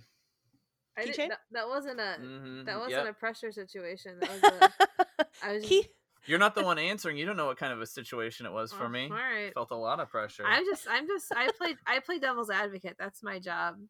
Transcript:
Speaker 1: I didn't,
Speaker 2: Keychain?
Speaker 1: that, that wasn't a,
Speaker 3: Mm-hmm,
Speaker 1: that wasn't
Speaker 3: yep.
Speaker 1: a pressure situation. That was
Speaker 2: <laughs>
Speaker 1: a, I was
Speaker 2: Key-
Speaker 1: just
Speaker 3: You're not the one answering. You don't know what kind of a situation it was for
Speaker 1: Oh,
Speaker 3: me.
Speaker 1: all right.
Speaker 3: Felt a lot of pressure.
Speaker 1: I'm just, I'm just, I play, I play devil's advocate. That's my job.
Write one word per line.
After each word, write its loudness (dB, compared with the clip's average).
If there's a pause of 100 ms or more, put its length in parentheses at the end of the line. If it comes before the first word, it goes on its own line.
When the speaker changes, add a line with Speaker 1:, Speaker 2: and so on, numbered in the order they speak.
(1000)
Speaker 1:
I -4
didn't, -4
Speaker 2:
Keychain? -2
Speaker 1:
that, -8 (120)
that -6
wasn't -6
a, -4
Speaker 3:
Mm-hmm, -12
Speaker 1:
that -6
wasn't -2
Speaker 3:
yep. -4
Speaker 1:
a -6
pressure -6
situation. -12
That -2
was 0
Speaker 2:
<laughs> 8 (180)
Speaker 1:
a, 2 (160)
I -4
was -4
Speaker 2:
Key- 8
Speaker 1:
just -12 (360)
Speaker 3:
You're 4
not 8
the 0
one 4
answering. -2
You -2
don't -2
know 0
what -2
kind -2
of -6
a -4
situation -8
it -8
was -4
for -6
Speaker 1:
Oh, -4
Speaker 3:
me. -4
Speaker 1:
all -6
right. -4
Speaker 3:
Felt -4
a -4
lot -2
of -6
pressure. -6
Speaker 1:
I'm 4
just, -2
I'm 0
just, -4
I 2
play, -2 (120)
I 2
play -4
devil's -2
advocate. -4
That's -10
my -8
job. -4 (140)